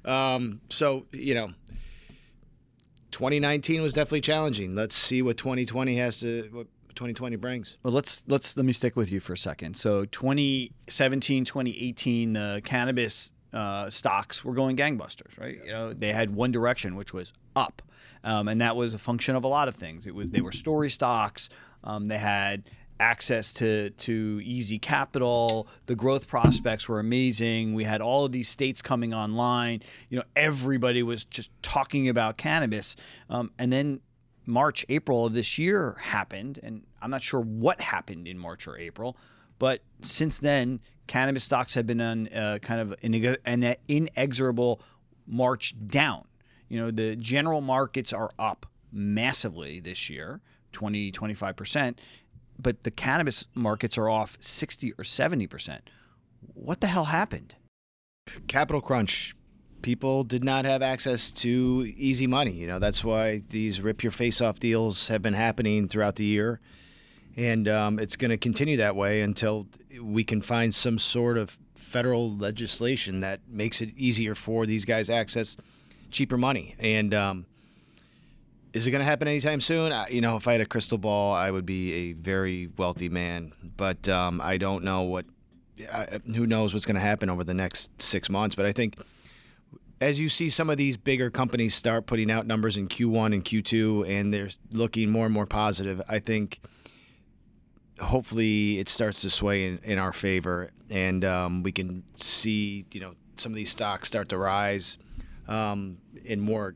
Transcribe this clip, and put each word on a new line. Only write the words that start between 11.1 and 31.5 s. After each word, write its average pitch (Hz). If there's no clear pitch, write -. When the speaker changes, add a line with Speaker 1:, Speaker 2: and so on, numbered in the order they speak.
Speaker 2:
twenty 127
eighteen, 117
the 104
cannabis, 123
uh, 101
stocks -
were 127
going 131
gangbusters, 139
right? -
You 82
know, 113
they 104
had 107
one 123
direction, 117
which 101
was 90
up. -
Um, 104
and 110
that 117
was 120
a 104
function 123
of 123
a 131
lot 139
of 101
things. 85
It 92
was, 101
they 113
were 92
story 151
stocks. 117
Um, 107
they 107
had 101
access 113
to, 107
to 107
easy 113
capital. 120
The 127
growth 131
prospects 120
were 110
amazing. 113
We 110
had 107
all 131
of 131
these 123
states 135
coming 117
online. 117
You 127
know, -
everybody 131
was 117
just -